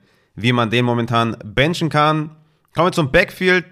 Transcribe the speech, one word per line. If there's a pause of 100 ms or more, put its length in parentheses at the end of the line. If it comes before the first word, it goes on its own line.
(360)
wie
man
den
momentan
benchen
kann. (380)
Kommen
wir
zum
Backfield,